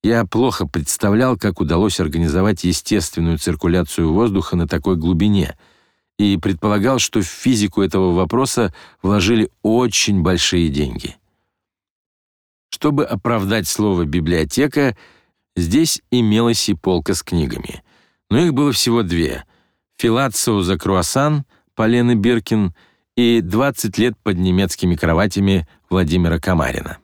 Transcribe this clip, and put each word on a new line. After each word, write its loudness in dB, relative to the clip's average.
Я 2
плохо 0
представлял, 0
как -4
удалось 0
организовать 0
естественную 0
циркуляцию -2
воздуха 0
на 0
такой -2
глубине, 0
и 2
предполагал, 0
что -2
в -2
физику 0
этого 2
вопроса 0
вложили 2
очень 0
большие 0
деньги. -6
Чтобы -2
оправдать -2
слово 0
«библиотека», 0
здесь 0
имелась 2
и 0
полка -2
с -4
книгами. -4
Но 2
их 2
было 2
всего 0
две: -2
«Филацио 0
за 0
круассан» 0
Полены 2
Биркин 0
и 4
«Двадцать -2
лет 0
под -2
немецкими 0
кроватями» 0
Владимира 0
Камарина. -2